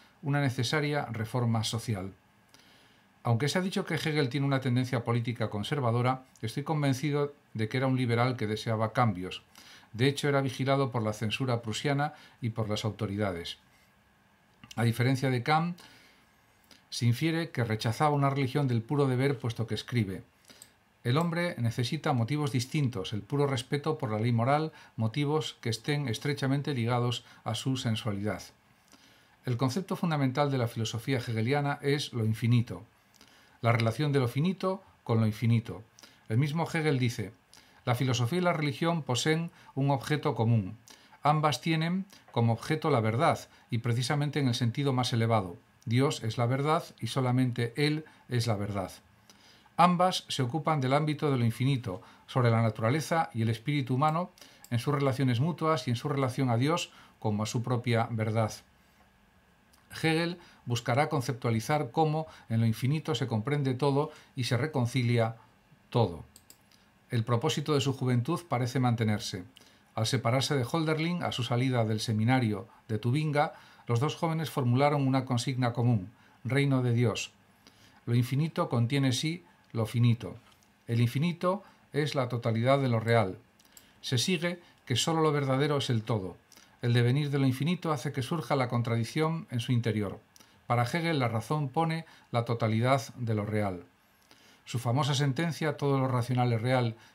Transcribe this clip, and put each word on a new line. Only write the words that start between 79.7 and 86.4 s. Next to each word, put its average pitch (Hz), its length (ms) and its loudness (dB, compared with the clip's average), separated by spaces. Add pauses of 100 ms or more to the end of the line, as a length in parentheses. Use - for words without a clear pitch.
lo 113 140 -2
finito. 113 500 2 (520)
El 117 120 0
infinito 170 640 0 (300)
es 143 200 0
la 131 140 0
totalidad 120 520 2
de 135 100 2
lo 113 100 2
real. 107 380 4 (640)
Se - 160 -2
sigue 175 420 0 (260)
que 120 120 -2
solo 160 240 2
lo 156 100 4
verdadero 143 460 2
es 131 120 -2
el 110 140 0
todo. 95 320 -4 (460)